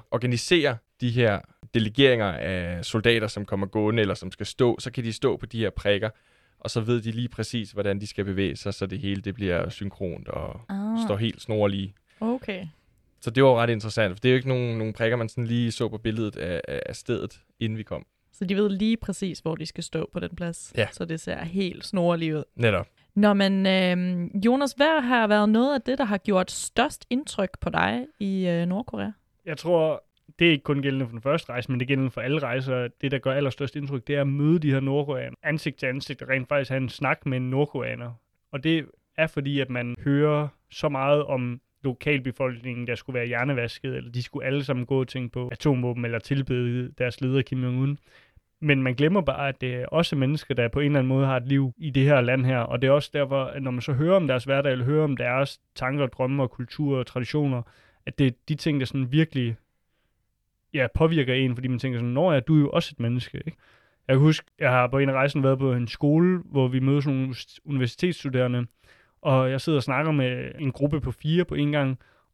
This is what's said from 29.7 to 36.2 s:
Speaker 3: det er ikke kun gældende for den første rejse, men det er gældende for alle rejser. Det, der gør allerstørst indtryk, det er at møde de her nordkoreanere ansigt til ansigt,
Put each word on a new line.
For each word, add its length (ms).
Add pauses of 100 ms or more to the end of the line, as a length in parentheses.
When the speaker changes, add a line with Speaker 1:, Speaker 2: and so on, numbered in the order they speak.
Speaker 3:
det 80
er 40
ikke 140
kun 180
gældende 240
for 60
den 100
første 300
rejse, 180
men 100
det 60
er 20
gældende 220
for 100
alle 180
rejser. 500 (120)
Det, 100
der 80
gør 140
allerstørst 440
indtryk, 300
det 100
er 40
at 80
møde 300
de 140
her 80
nordkoreanere 640
ansigt 360
til 80
ansigt, 360